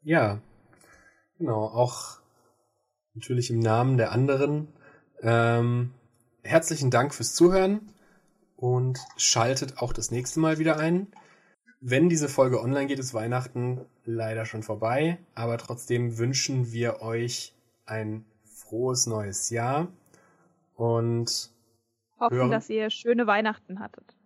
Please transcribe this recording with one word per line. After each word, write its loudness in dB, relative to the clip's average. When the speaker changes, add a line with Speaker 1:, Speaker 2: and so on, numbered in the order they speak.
Speaker 1:
Ja, 2
genau, -2
auch -2
natürlich -2
im 2
Namen 4
der 2
anderen, 2
ähm, 2
herzlichen 2
Dank 2
fürs -6
Zuhören 4
und 0
schaltet 0
auch -4
das -4
nächste -4
Mal 2
wieder 2
ein. 0
Wenn 4
diese 0
Folge 4
online -2
geht, -2
ist -8
Weihnachten -4
leider -4
schon -10
vorbei, -2
aber -4
trotzdem -4
wünschen -2
wir -2
euch -6
ein -6
frohes 0
neues -4
Jahr 0
und 0
Speaker 2:
Hoffen, 0
Speaker 1:
hören 4
Speaker 2:
dass -2
ihr -2
schöne 0
Weihnachten 0
hattet. -18